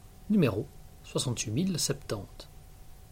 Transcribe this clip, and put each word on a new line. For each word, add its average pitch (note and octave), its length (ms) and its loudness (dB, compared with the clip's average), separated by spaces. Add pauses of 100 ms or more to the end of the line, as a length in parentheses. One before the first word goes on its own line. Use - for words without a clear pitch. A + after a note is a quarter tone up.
(320)
numéro C3+ 340 6 (380)
soixante-huit - 480 0
mille E3+ 260 2
septante. - 720 -2 (640)